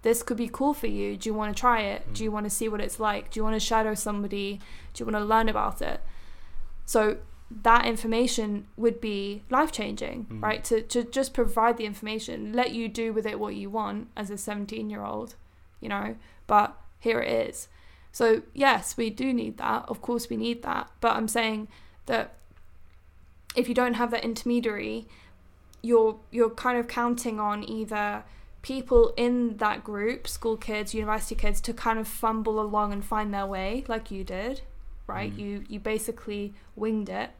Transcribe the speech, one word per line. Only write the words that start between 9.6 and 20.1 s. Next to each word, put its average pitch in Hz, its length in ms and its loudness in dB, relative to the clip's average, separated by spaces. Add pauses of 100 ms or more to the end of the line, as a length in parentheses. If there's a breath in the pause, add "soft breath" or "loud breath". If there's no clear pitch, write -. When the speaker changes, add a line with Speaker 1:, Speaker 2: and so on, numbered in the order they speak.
Speaker 2:
Mm. 214 160 -8
Speaker 1:
right? 214 220 0
To, 220 180 2
to 233 220 0
just 262 300 0
provide 233 420 6
the 226 80 -4
information, 214 680 -6
let - 200 4
you 226 160 -2
do 226 240 -2
with 214 140 2
it 208 140 -2
what 208 140 -4
you 196 160 -8
want 208 460 -4
as 202 140 -6
a 208 80 -8
seventeen-year-old, 208 960 -6 (460 soft breath)
you 226 80 -10
know, 208 280 -4 (300 loud breath)
but - 300 4 (220)
here 226 220 0
it - 280 0
is. - 200 -12 (440 soft breath)
So 226 300 4 (100)
yes, 269 440 2
we 226 120 0
do 247 240 -2
need 220 260 -2
that. - 300 -2
Of 214 140 -6
course 240 260 -2